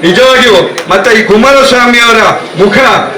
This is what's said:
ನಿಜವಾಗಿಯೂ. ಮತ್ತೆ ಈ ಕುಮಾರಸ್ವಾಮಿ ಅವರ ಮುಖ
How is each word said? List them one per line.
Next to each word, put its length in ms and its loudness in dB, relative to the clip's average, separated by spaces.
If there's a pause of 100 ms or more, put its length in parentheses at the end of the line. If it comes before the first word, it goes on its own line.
ನಿಜವಾಗಿಯೂ. 540 2 (320)
ಮತ್ತೆ 260 0
ಈ 40 0 (100)
ಕುಮಾರಸ್ವಾಮಿ 720 2
ಅವರ 160 0 (400)
ಮುಖ 160 0 (400)